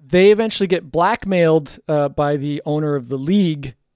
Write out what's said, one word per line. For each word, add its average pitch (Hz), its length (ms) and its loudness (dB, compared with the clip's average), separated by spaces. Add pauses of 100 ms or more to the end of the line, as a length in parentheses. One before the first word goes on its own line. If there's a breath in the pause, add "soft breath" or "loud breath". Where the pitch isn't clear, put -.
They 180 260 4
eventually 214 380 0
get 165 240 -2
blackmailed, 170 840 0 (100)
uh, 147 220 0
by 147 260 -2
the 143 280 -6
owner 151 300 -2
of 123 140 -6
the 139 80 -6
league 151 580 0 (220)